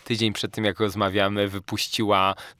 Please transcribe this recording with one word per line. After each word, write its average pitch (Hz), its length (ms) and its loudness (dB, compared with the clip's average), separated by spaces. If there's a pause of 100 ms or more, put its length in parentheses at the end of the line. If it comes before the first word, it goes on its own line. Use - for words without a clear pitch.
tydzień 110 280 0
przed 98 200 -6
tym, 110 120 -4
jak 101 160 0
rozmawiamy, 101 680 2
wypuściła 98 880 0 (260)